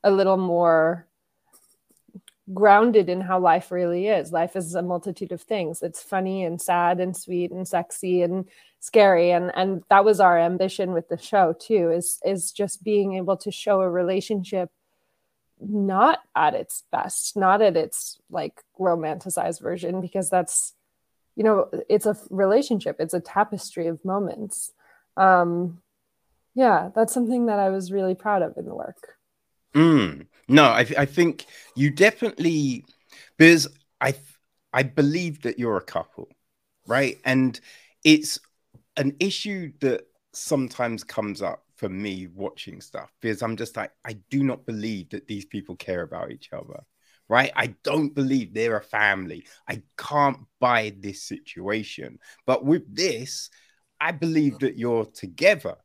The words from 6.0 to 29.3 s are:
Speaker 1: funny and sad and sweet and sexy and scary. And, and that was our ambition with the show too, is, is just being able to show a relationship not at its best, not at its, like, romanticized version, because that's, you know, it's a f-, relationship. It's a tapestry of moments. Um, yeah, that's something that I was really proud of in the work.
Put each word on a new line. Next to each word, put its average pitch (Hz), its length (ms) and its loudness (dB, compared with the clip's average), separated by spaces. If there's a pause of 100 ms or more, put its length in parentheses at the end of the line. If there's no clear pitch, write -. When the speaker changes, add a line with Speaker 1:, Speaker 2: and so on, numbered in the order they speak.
Speaker 1:
funny 190 420 -4
and 170 160 -6
sad 175 400 0
and 180 160 -4
sweet 175 340 -6
and 180 160 -10
sexy 180 560 -2
and 185 220 -2 (340)
scary. 185 540 6
And, 175 240 0
and 190 340 -2
that 196 140 8
was 208 160 4
our 175 180 6
ambition 185 540 0
with 165 160 -4
the 170 100 -6
show 180 400 2
too, 175 320 2
is, 175 340 -2
is 180 280 -2
just - 320 -6
being 202 300 0
able 185 240 -2
to 202 120 -8
show 196 300 0
a 185 100 0
relationship 185 800 -2 (880)
not 202 640 2 (160)
at 151 180 2
its - 380 -8
best, - 440 -6
not 196 260 4
at 190 140 4
its, - 420 -6 (120)
like, 156 320 -10 (160)
romanticized 170 840 -2
version, 175 400 -6
because 185 300 -6
that's, - 440 -2 (600)
you - 80 -4
know, 208 260 4 (200)
it's 214 180 2
a 208 40 2
f-, - 200 -8
relationship. 196 720 0
It's 160 140 -6
a 175 60 -2
tapestry 196 680 -4
of 165 160 -8
moments. 196 680 -6 (440)
Um, 175 640 4 (760)
yeah, 202 400 2
that's 226 180 2
something 240 340 0
that 208 120 0
I 196 120 2
was 190 200 -6
really 185 240 -2
proud 196 280 -2
of - 140 -6
in - 100 -12
the - 80 -12
work. - 420 -16 (580)